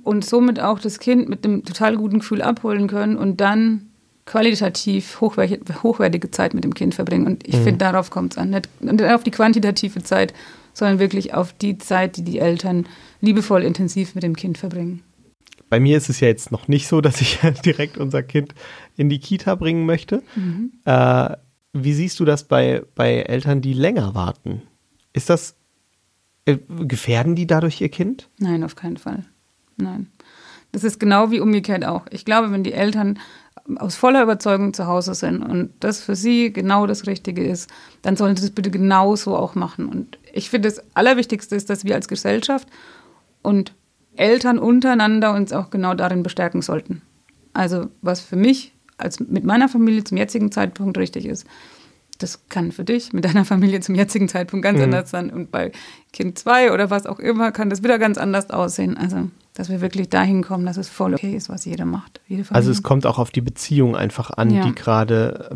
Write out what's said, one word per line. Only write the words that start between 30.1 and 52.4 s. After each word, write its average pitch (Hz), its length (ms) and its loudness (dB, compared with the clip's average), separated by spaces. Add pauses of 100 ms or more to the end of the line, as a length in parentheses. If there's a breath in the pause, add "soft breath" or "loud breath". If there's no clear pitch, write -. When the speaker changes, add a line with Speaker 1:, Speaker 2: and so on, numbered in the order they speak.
Speaker 1:
Das 208 120 -6
ist 214 140 -4
genau 208 320 4
wie 226 100 0
umgekehrt 202 440 0
auch. 175 260 -4
Ich - 140 -14
glaube, 214 280 2
wenn 196 120 -2
die 185 80 -4
Eltern 202 460 0 (580 loud breath)
aus 190 200 -6
voller 262 260 4
Überzeugung 202 520 0
zu 180 120 -6
Hause 180 280 -2
sind 175 280 -4
und - 280 -4 (100)
das 208 200 -2
für 202 140 -4
sie 233 380 2
genau 202 340 2
das 208 200 -4
Richtige 185 400 -6
ist, 180 240 -6 (320 loud breath)
dann 190 140 0
sollen 196 200 2
sie 185 60 -4
das 202 80 -2
bitte 202 200 -4
genauso 196 640 2
auch - 180 -4
machen. 175 340 -6
Und - 300 -10 (140)
ich - 180 -8
finde, 214 180 0
das 208 140 -6 (120)
Allerwichtigste 240 600 2
ist, 202 140 -4
dass 196 140 -6
wir 196 100 0
als 196 140 -4
Gesellschaft 220 600 -2 (760 loud breath)
und 196 300 0 (440)
Eltern 233 420 4
untereinander 220 760 4
uns 202 200 -2
auch 190 180 -4
genau 185 240 0
darin 180 280 0
bestärken 175 400 -4
sollten. 156 380 -6 (540)
Also 180 320 -2 (160)
was 180 180 -2
für - 160 -6
mich 247 360 2 (260)
als - 200 -8
mit 214 260 -2
meiner 233 240 4
Familie 226 360 2
zum 185 140 -2
jetzigen 208 340 0
Zeitpunkt 196 460 -2
richtig 185 280 -4
ist, - 200 -10 (720 loud breath)
das - 300 -12